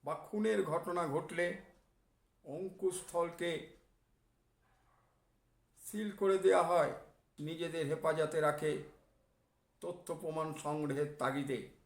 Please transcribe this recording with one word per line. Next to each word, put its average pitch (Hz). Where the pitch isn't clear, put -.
বা 151
খুনের 214
ঘটনা 170
ঘটলে 170
অঙ্কুস্থলকে 170
সিল 214
করে 190
দেওয়া 190
হয়, 165
নিজেদের 160
হেফাজতে 156
রাখে 151
তথ্য 170
প্রমাণ 156
সংগ্রহের 147
তাগিদে। 135